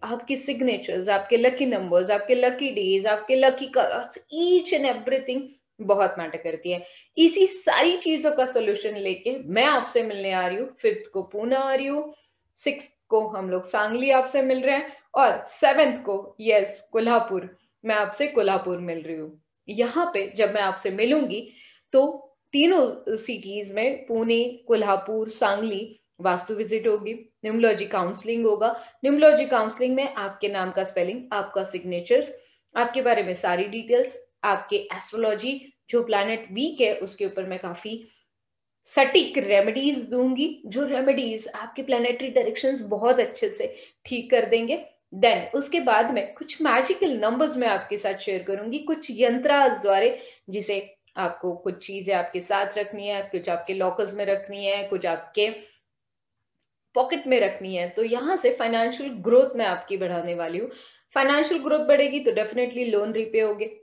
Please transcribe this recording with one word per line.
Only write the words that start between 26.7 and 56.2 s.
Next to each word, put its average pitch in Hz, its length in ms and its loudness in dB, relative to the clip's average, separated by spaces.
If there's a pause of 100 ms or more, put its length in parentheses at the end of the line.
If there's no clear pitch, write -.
होगी, 214 260 0
न्यूमरोलॉजी 214 720 0
counseling 208 600 -2
होगा। 214 240 2 (360)
न्यूमरोलॉजी 302 400 6
counseling 247 500 0
में 277 180 -2
आपके 202 340 -6
नाम 190 240 -4
का 190 120 -2
spelling, 190 380 -4 (120)
आपका 196 300 -4
signatures, 180 680 -2 (420)
आपके 240 260 0
बारे 226 220 2
में 180 120 -4
सारी 180 300 -2
details, 240 540 -2 (240)
आपके 202 320 0 (200)
एस्ट्रोलॉजी, 220 800 -4 (160)
जो 240 140 2
planet 220 480 0
weak 269 300 -4
है 208 140 4
उसके 196 300 -6
ऊपर 190 180 -6
मैं 185 160 -8
काफी 214 440 -10 (880)
सटीक 269 460 4
remedies 220 600 2
दूंगी, 254 680 -2
जो 240 200 -4
remedies 254 720 0
आपके 226 280 -10
planetary 247 460 -2
directions 240 520 0
बहुत 214 380 2
अच्छे 214 300 -2
से - 260 -6 (300)
ठीक 247 260 -6
कर 240 140 4
देंगे। 233 400 0 (300)
Then 214 380 2
उसके 285 260 -2
बाद 233 340 2
में 202 200 -4
कुछ - 280 -14
magical 311 560 2
numbers 254 400 0
मैं 247 100 0
आपके 202 300 -2
साथ 196 200 -4
share 185 260 -6
करूंगी, 214 360 -6
कुछ 311 320 -6
yantras 254 720 2
द्वारे, 202 360 2 (320)
जिसे 196 480 -6 (200)
आपको 180 380 -4
कुछ 180 300 -10
चीजें 196 280 -6
आपके 175 260 -4
साथ 196 380 -2
रखनी 202 300 -6
है, 202 140 -4 (100)
कुछ 180 180 -6
आपके 175 240 -4
lockers 190 400 -2
में 208 120 -6
रखनी 196 400 -4
है, 196 220 0
कुछ 185 180 -4
आपके 208 440 -2 (1500)